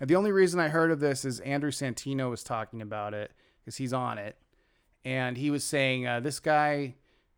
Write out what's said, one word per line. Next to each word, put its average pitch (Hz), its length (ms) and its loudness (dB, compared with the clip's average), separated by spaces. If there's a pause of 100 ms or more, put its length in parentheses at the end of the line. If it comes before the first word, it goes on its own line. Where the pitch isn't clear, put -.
Now, 135 60 -2
the 156 80 6
only 202 180 4
reason 180 260 6
I 165 80 2
heard 165 240 4
of 151 80 2
this 139 240 2
is 127 160 -4
Andrew 143 320 -2
Santino 131 580 -4
was 120 140 -6
talking 113 380 -6
about 104 320 -6
it, 104 180 -6 (320)
'cause - 140 -14
he's 127 160 -4
on 123 240 -2
it. 104 180 -10 (680)
And 127 320 -2
he 143 140 0
was 143 120 0
saying, 131 420 2
uh, 120 140 0
this 135 220 -4
guy, 147 540 2 (420)